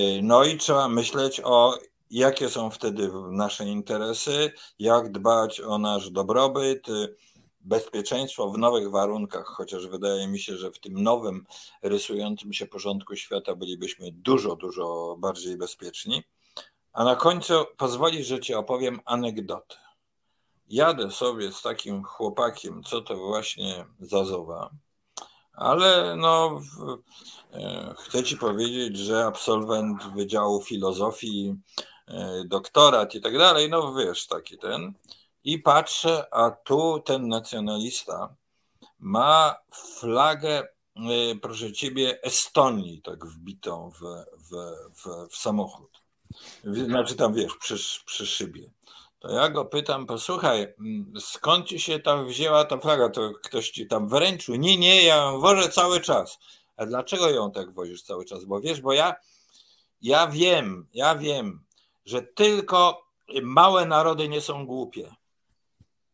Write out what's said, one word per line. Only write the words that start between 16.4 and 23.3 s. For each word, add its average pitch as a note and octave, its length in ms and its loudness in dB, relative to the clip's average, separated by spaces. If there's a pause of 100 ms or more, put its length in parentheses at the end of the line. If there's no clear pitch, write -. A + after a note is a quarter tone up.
A A#2 100 0
na B2 120 4
końcu E3+ 380 2 (240)
pozwolisz, C#3 500 0
że B2+ 120 -2
ci - 140 -6
opowiem B2 520 -2
anegdotę. A2 720 -6 (920)
Jadę B2 440 0
sobie A2+ 400 -4
z - 100 -10
takim G#2 420 -8
chłopakiem, - 800 -4
co A#2 180 -6
to G#2+ 160 -8
właśnie F#2+ 680 -6 (140)